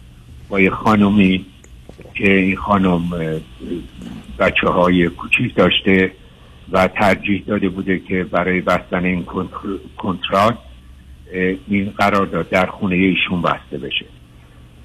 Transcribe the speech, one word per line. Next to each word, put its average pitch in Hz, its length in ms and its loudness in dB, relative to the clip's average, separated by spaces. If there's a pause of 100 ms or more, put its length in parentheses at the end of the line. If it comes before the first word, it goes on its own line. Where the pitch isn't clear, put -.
(480)
با 98 120 -2
یه 95 100 4
خانومی 101 760 4 (680)
که 98 180 2
این 95 240 2
خانم، 90 560 2
اه، 80 280 -4 (1000)
بچه‌های 90 680 2
کوچیک - 480 -4
داشته 95 560 2 (600)
و 92 160 4
ترجیح 95 580 0
داده 101 220 0
بوده 92 300 -2 (100)
که 92 160 -2
برای 90 360 0
بستن 90 440 -2
این 90 200 -2
کنتر-، - 760 -10
کنترکت، 98 600 0 (720)
اه، 92 220 -2 (140)
این 101 300 -2
قرارداد 98 500 0
در 92 180 2
خونه 92 300 -2
ایشون 92 460 0
بسته 76 360 -4
بشه - 280 -8 (800)